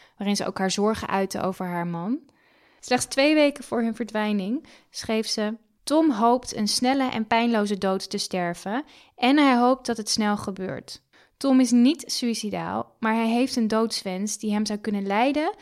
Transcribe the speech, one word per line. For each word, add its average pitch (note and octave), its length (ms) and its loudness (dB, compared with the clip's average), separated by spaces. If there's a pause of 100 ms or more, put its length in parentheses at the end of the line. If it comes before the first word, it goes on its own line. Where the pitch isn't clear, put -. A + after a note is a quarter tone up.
(160)
waarin G3+ 200 -2
ze - 100 -2
ook G3 120 -6
haar F#3+ 120 0
zorgen G#3 380 0
uitte G3 340 -2
over F#3 240 -4
haar F3 200 -4
man. F3 320 -4 (640)
Slechts B3 240 0
twee D4 300 2
weken C#4+ 300 2
voor A#3 180 -2
hun A3+ 120 -2
verdwijning G#3+ 720 -4 (240)
schreef A3 360 -2
ze: A3 300 -4 (260)
"Tom D#4 280 4
hoopt A#3 460 2
een G#3+ 120 -2
snelle C4 420 0
en A3 160 -4
pijnloze A3+ 520 2
dood F#3+ 320 -2
te G#3 80 -4
sterven F#3+ 640 -4 (320)
en C4 220 4
hij C4+ 200 6
hoopt B3+ 280 2
dat A#3 100 -2
het G#3 120 -10
snel G#3 280 0
gebeurt. F#3 640 -8 (340)
Tom C4 240 4
is A#3+ 100 4
niet B3 360 4
suïcidaal, G#3 920 -4
maar A3 140 0
hij A3+ 140 0
heeft A#3+ 280 0
een A3 120 2
doodswens G#3+ 680 -2
die G#3+ 140 -4
hem G#3+ 140 0
zou G#3 120 -4
kunnen G3+ 280 -4
leiden C#4 560 0